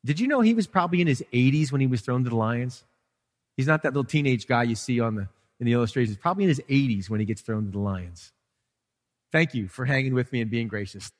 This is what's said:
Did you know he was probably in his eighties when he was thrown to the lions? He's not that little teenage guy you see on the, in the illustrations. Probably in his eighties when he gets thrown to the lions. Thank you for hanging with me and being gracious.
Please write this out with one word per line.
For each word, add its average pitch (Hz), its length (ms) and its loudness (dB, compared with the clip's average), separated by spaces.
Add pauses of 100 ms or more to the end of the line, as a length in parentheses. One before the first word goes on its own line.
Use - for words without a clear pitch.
Did 147 160 -2
you 247 60 2
know 277 140 2
he 226 140 6
was 220 120 2
probably 175 340 2
in 175 60 4
his 135 260 0
eighties 135 400 4
when 139 80 0
he 135 60 2
was 127 140 0
thrown 127 240 -2
to 123 60 -2
the 117 60 0
lions? 120 480 -2 (720)
He's 131 100 0
not 156 160 2
that 135 100 0
little 139 120 0
teenage 135 420 0
guy 120 160 2
you 117 120 0
see 120 260 -2
on 113 160 0
the, 98 120 -6 (300)
in 123 80 -4
the 117 80 4
illustrations. 117 420 0
Probably 190 280 0
in 185 40 4
his 139 220 2
eighties 117 400 0
when 107 100 -2
he 107 60 0
gets 104 160 -6
thrown 107 240 -4
to 98 40 -6
the 101 80 -6
lions. 92 540 -8 (1000)
Thank 160 220 0
you 104 140 -4
for 127 160 -8
hanging 131 300 0
with 123 180 0
me 123 80 -2
and 110 100 -2
being 117 180 -4
gracious. 101 520 -10